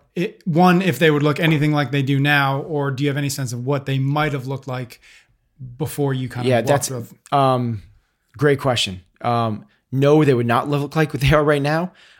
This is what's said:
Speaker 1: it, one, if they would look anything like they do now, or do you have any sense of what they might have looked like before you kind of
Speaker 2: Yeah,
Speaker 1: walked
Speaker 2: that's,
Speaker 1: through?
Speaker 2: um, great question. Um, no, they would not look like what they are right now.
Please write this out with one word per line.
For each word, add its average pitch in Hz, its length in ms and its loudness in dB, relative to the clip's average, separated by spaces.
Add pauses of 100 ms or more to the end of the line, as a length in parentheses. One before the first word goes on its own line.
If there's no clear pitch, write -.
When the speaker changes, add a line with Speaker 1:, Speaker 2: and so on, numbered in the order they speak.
(160)
Speaker 1:
it, 185 320 -6
one, 180 360 4
if 170 160 -2
they 165 100 4
would 147 140 2
look 147 160 0
anything 156 320 2
like 143 200 0
they 139 120 0
do 135 160 0
now, 139 420 2
or 143 300 -4
do 139 120 -4
you 143 60 0
have 135 80 -4
any 143 120 -4
sense 135 220 -8
of 123 140 -8
what 139 220 -2
they 135 100 -2
might 143 360 -2
have 127 120 -6
looked 135 220 -10
like 127 340 -10 (760)
before 143 360 -2
you 127 160 -4
kind 123 160 -6
of 127 40 0
Speaker 2:
Yeah, 123 80 4
Speaker 1:
walked 117 100 0
Speaker 2:
that's, 143 220 0
Speaker 1:
through? 123 180 -10 (240)
Speaker 2:
um, 127 500 0 (560)
great 143 220 2
question. 107 420 -2 (200)
Um, 117 440 -2 (260)
no, 143 320 4
they 139 120 4
would 120 100 0
not 127 240 0
look 143 260 -4
like 156 180 0
what 127 80 -4
they 139 120 4
are 151 100 4
right 147 180 2
now. 160 320 -2 (260)